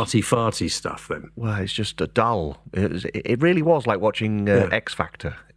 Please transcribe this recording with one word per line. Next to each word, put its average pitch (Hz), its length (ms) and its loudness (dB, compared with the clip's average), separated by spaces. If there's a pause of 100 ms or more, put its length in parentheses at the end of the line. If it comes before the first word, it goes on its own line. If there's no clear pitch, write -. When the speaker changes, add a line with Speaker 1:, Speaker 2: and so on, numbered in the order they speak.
(140)
Speaker 1:
arty-farty 113 560 0
stuff, - 380 -8
then. 76 300 -8
Speaker 2:
Well, 110 240 -4
it's 92 120 -4
just - 280 -6
a 78 60 0
dull. 104 540 0 (120)
It 92 180 2
was, 87 140 -6
it, - 200 -6
it 123 160 0
really 170 200 4
was 151 260 2
like 104 140 2
watching, 104 480 0
uh, 98 200 6
Speaker 1:
Yeah. 104 60 0
Speaker 2:
X - 180 -6
Factor. - 420 -6 (220)